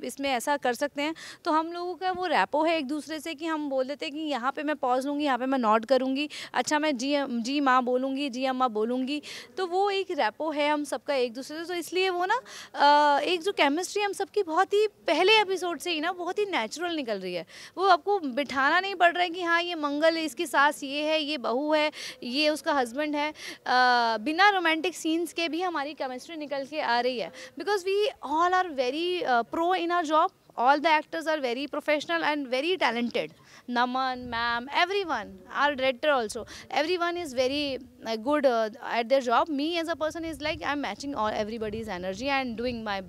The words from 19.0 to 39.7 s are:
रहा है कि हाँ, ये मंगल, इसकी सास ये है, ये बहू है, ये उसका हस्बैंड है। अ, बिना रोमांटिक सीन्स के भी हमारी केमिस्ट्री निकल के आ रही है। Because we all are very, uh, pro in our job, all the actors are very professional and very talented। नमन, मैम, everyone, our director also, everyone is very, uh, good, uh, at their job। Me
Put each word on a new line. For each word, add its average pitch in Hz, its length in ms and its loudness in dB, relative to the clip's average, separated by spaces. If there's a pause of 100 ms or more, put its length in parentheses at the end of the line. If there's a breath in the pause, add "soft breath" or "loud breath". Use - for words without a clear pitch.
रहा 349 100 0
है 359 60 0
कि 359 120 -6
हाँ, 339 200 2
ये 349 140 -4
मंगल, 302 420 2
इसकी 320 300 -4
सास 294 360 4
ये 285 200 -4
है, 311 180 2
ये 302 160 -2
बहू 254 360 0
है, 302 180 4 (320 loud breath)
ये 277 260 0
उसका 311 240 0
हस्बैंड 285 420 0
है। 294 140 -2
अ, 311 40 -8 (840 loud breath)
बिना 311 320 4
रोमांटिक 339 520 2
सीन्स 330 320 -2
के 330 160 -2
भी 320 120 -4
हमारी 320 320 -4
केमिस्ट्री 262 420 -8
निकल 277 300 -6
के 285 160 -4
आ 240 180 2
रही 247 200 0
है। 170 120 -6 (280 loud breath)
Because 392 240 0
we 403 280 2 (200)
all 339 220 4
are 370 240 0
very, 320 500 -2
uh, 233 260 2
pro 339 260 2
in 349 220 0
our 302 100 -4
job, 320 180 4 (300)
all 277 200 4
the 311 240 2
actors 330 240 -8
are 311 180 0
very 254 260 -4
professional 302 520 0
and 285 280 0
very 302 300 0
talented। 233 500 0 (380 soft breath)
नमन, 247 580 -2
मैम, 233 400 -2 (180)
everyone, 330 420 -2 (320)
our 277 220 2
director 262 400 2
also, 214 260 -6 (360 loud breath)
everyone 349 420 -2
is 254 140 -8
very, 269 400 0
uh, 226 480 -8
good, 294 180 4
uh, 226 300 2 (200)
at 233 140 -2
their 254 200 4
job। 277 300 2
Me 330 240 -2